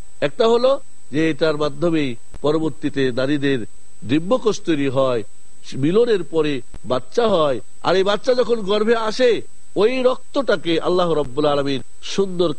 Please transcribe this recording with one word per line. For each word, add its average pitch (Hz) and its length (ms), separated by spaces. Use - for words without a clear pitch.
একটা 147 280
হলো 247 320
যে 160 200
এটার 156 260
মাধ্যমেই 147 600
পরবর্তীতে 147 720
নারীদের 135 540
ডিম্বকোষ 190 560
তৈরি 139 280
হয়, 127 340
মিলনের 190 480
পরে 151 380
বাচ্চা 170 440
হয়, 151 320
আর 170 140
এই 190 60
বাচ্চা 202 320
যখন 233 260
গর্ভে 214 360
আসে, 220 460
ওই 247 260
রক্তটাকে 202 800
আল্লাহ 175 320
রাব্বুল 147 340
আলামিন 139 360
সুন্দর 180 560